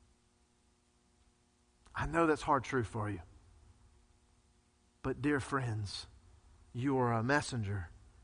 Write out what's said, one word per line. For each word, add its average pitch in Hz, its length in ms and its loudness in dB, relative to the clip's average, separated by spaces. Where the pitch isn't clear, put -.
I 131 120 0
know 160 200 4
that's 156 140 4
hard 139 240 2
truth 123 220 0
for 104 240 -4
you. 92 100 -6
But 127 180 -2
dear 147 180 2
friends, 113 680 -2
you 131 240 0
are 123 160 4
a 113 100 2
messenger. 113 680 0